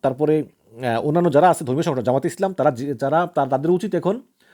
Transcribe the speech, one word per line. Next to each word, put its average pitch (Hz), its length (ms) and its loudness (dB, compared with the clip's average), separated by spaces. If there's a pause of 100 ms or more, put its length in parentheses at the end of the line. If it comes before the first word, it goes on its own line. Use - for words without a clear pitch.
তারপরে, 147 400 0
আহ, 117 640 -6
অন্যান্য 170 260 2
যারা 170 180 6
আছে 156 140 0
ধর্মীয় 165 180 -2
সংগঠন, 131 200 -2
জামাত 127 220 0
ইসলাম, 190 280 -4
তারা 147 180 2
যে, 135 240 -4
যারা, 151 320 0
তা-, 143 220 -2
তাদের 139 220 0
উচিত 180 240 0
এখন 190 280 -2 (320)